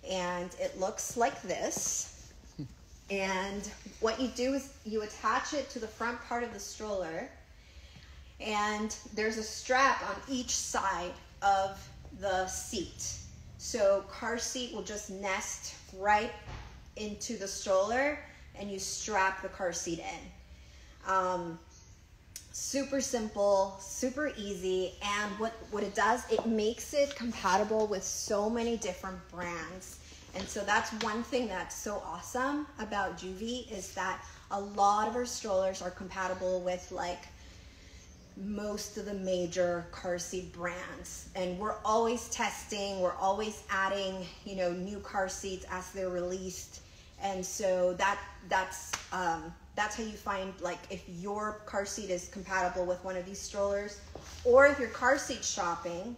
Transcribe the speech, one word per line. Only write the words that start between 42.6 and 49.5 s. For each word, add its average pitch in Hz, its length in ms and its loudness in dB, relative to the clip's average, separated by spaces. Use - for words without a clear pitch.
we're 180 140 4
always 208 540 2
adding, 190 560 0
you 196 100 -8
know, 180 160 2
new 190 280 -4
car 190 280 0
seats 185 420 -6
as 185 220 -6
they're 190 180 -2
released. 180 720 -4
And 190 240 -2
so 185 480 4
that, 196 260 2
that's, - 440 0
um, 170 420 0